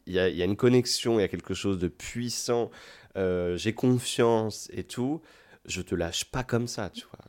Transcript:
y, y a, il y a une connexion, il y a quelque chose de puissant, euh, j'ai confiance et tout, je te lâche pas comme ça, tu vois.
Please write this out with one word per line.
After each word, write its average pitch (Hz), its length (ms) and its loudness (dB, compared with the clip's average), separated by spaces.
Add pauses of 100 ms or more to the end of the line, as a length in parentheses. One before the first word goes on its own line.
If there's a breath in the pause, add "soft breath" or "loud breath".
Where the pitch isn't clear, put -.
y, 90 60 -4
y 90 60 4
a, 92 100 4
il 76 80 -2
y 87 40 -2
a 90 40 4
une 101 100 2
connexion, 120 640 4
il 98 40 4
y - 20 4
a - 20 0
quelque 92 260 -6
chose 98 240 -2
de 87 120 0
puissant, 120 800 -2 (480 soft breath)
euh, 90 400 0
j'ai 110 160 -2
confiance 117 1000 2
et 92 140 -8
tout, 139 340 -4 (460 soft breath)
je 90 160 -6
te - 120 -6
lâche 85 320 -2
pas 127 180 -4
comme 120 240 -2
ça, 101 220 -8
tu - 120 -12 (100)
vois. - 180 -20